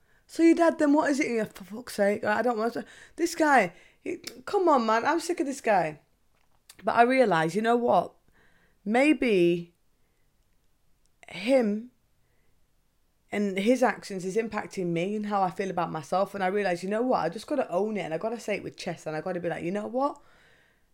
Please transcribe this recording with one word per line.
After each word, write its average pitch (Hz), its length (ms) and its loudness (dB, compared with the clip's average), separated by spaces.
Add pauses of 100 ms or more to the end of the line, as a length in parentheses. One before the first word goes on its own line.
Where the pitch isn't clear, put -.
(260)
so - 180 0
your 330 100 8
dad, 330 240 4
then 294 140 4
what 294 180 4
is 254 80 0
it?" 285 80 0
And 233 100 -2
you're, 214 100 -2
"For - 180 -20
fuck's 220 300 -14
sake, 208 300 0
I 208 180 0
don't 233 160 0
want 226 160 -2
to." 220 100 -8 (320)
This 339 180 -2
guy, 269 380 4 (320)
he, - 140 -8 (260)
come 381 240 0
on, 247 180 4
man, 226 180 0
I'm 320 160 0
sick 349 200 -4
of 277 60 -2
this 277 140 -8
guy. 165 380 0 (840)
But - 120 -2
I 233 60 8
realised, 196 540 2
you 220 60 0
know 233 140 2
what? 233 360 2 (720)
Maybe 208 880 2 (1500)
him 220 640 0 (1400)
and 202 260 -2
his 226 240 2
actions 190 420 -2
is 190 120 -6
impacting 214 500 -4
me 175 300 -2
and 214 100 -6
how 202 160 0
I 180 80 0
feel 190 200 -6
about 175 200 -4
myself. 185 440 -4
And 196 100 -4
I 185 40 0
realised, 185 360 -2
you 190 40 -6
know 214 140 -2
what? 240 180 0
I 160 80 -2
just 208 200 -8
gotta 294 200 -2
own 208 280 -2
it 180 60 -4
and 160 120 -6
I 165 40 -4
gotta 220 200 -6
say 208 180 -6
it - 60 -10
with - 140 -14
chest - 300 -10
and 156 100 -6
I 156 60 -4
gotta 175 180 -6
be 175 80 -4
like, 160 160 -6
"You 175 80 -4
know 208 160 -6
what? 262 320 -4 (720)